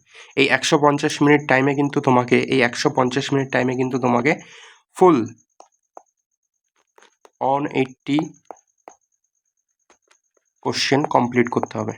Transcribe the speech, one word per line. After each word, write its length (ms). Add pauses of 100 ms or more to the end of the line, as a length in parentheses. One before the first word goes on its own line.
(360)
এই 120 (100)
একশো 260
পঞ্চাশ 300 (100)
মিনিট 180 (100)
টাইমে 280
কিন্তু 180 (100)
তোমাকে, 300 (160)
এই 80
একশো 260 (100)
পঞ্চাশ 360
মিনিট 220
টাইমে 260
কিন্তু 240
তোমাকে 280 (640)
ফুল 200 (2250)
ওয়ান 220 (160)
এইটটি 380 (2500)
কোশ্চেন 380 (120)
কমপ্লিট 420
করতে 220
হবে। 200